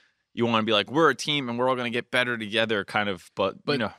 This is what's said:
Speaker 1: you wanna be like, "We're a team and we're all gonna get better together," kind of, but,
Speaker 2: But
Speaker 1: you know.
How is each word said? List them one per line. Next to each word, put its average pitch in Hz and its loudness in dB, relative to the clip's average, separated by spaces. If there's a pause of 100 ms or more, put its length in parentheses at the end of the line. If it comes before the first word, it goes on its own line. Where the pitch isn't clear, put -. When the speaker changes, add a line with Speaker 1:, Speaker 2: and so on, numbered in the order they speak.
(340)
Speaker 1:
you 117 -2
wanna 113 2
be 110 0
like, 101 2
"We're 156 4
a 127 2
team 143 -4
and 117 -4
we're 123 0
all 127 0
gonna 123 -4
get 117 -4
better 123 0
together," 110 0
kind 104 -2
of, 90 -8
but, - -2
Speaker 2:
But 147 -2
Speaker 1:
you 143 0
know. 104 -4